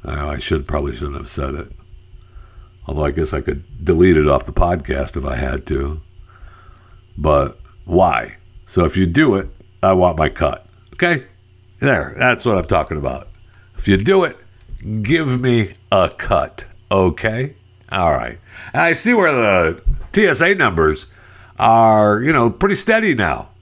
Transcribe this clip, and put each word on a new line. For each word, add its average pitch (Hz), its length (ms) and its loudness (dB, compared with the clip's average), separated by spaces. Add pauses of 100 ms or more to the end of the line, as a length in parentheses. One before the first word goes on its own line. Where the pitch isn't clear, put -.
I, 73 220 -6
I 73 120 -6
should, 73 280 -4
probably 71 280 -4
shouldn't 69 220 -10
have 67 120 -12
said 69 260 -8
it. - 160 -12 (1120)
Although 71 200 -4
I 71 60 -2
guess 78 200 -4
I 73 80 -4
could 67 240 -6 (220)
delete 87 320 6
it 73 100 4
off 69 180 2
the - 60 -12
podcast 71 640 -2
if 67 100 -6
I 65 100 -4
had 65 320 -6
to. 73 340 -6 (1160)
But 73 400 0 (280)
why? 87 500 0 (300)
So - 180 0
if 80 140 0
you 92 80 2
do 113 300 2
it, 95 120 -4 (340)
I 95 120 4
want 90 240 2
my 78 100 0
cut. - 380 -4 (280)
Okay? 170 320 -2 (540)
There, 110 380 0
that's 123 280 0
what 110 120 2
I'm 85 100 -2
talking 80 300 0
about. 65 320 -8 (480)
If - 100 -4
you 196 80 6
do 185 300 2
it, - 120 -6 (640)
give 131 380 0
me 120 320 0 (200)
a 92 180 2
cut. - 560 -4 (260)
Okay? 107 640 -2 (360)
All 87 200 0
right. 60 260 -4 (360)
And 147 80 0
I 165 100 2
see 208 220 0
where 180 200 2
the 95 480 2 (300)
T 208 160 4
S 151 140 2
A 180 120 4
numbers 82 540 0 (500)
are, 110 640 4
you 151 120 0
know, 120 160 4
pretty 196 260 0
steady 220 400 0
now. 82 340 -4 (120)